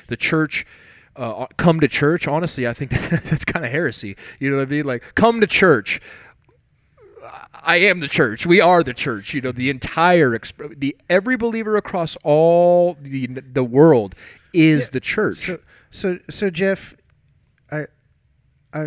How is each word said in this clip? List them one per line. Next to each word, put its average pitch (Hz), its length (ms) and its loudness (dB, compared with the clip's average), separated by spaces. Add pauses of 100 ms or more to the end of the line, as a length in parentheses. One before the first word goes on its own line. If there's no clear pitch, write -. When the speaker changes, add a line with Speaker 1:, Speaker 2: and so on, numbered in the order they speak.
Speaker 1:
the 120 80 -6
church, - 500 -2 (520)
uh, 117 280 -8 (120)
come 160 240 4
to 143 80 2
church, 156 360 -2
honestly, 151 400 -4
I 117 80 -4
think 131 180 -10
<laughs> - 180 -4
that, 170 160 -2
that's - 200 -4
kinda 160 220 -2
heresy. 120 480 -4 (240)
You 139 100 -2
know 139 80 -2
what 135 120 -2
I - 20 -6
mean? 147 140 -2
Like, 123 280 -8
"Come 233 280 2
to 208 40 4
church." 151 540 2 (1500)
I 165 240 -2
am 180 220 2
the 143 80 -6
church. 131 400 0
We 175 140 6
are 175 220 6
the - 100 -6
church. 110 400 -8
You 139 80 -4
know, 127 100 -4
the 123 180 -4
entire 160 600 2
exp-, - 480 -10
the, 139 160 -4 (140)
every 196 260 -2
believer 220 400 -4
across 175 480 -4
all 175 800 4
the, 135 260 -6
the 131 360 -4
world 123 520 4 (380)
is 156 320 4
Speaker 2:
Yeah. - 80 -12
Speaker 1:
the 131 80 -2
church. 165 380 -2
Speaker 2:
So, 180 200 -8 (320)
so, 185 280 -6 (100)
so 208 200 -4
Jeff, 190 460 -4 (760)
I, 151 120 -6 (880)
I, 156 140 -6